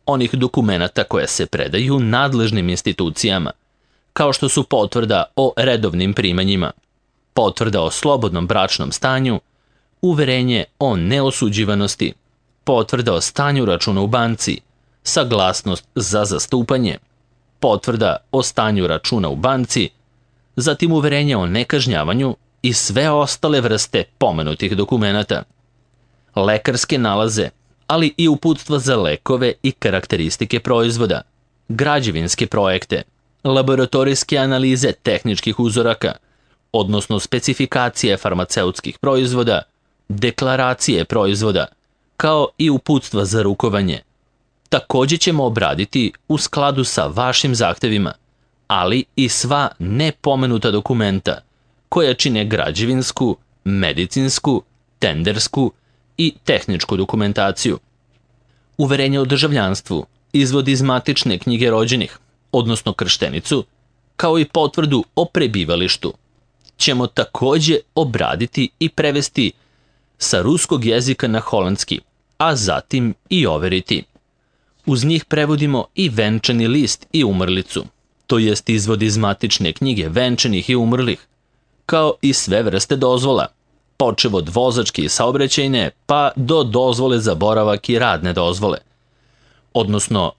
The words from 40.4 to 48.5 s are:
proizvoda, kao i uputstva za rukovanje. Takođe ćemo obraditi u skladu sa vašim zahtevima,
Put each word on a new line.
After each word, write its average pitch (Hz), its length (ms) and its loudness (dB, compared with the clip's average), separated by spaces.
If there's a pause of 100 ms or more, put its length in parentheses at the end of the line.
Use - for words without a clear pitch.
proizvoda, 101 600 0 (520)
kao 156 300 0 (100)
i 156 120 2
uputstva 131 560 0
za 107 160 0
rukovanje. 101 600 0 (680)
Takođe 139 480 0
ćemo 160 260 0
obraditi 104 680 0 (160)
u 156 100 0
skladu 143 460 -2
sa 87 240 -2
vašim 123 480 0
zahtevima, 110 580 0 (540)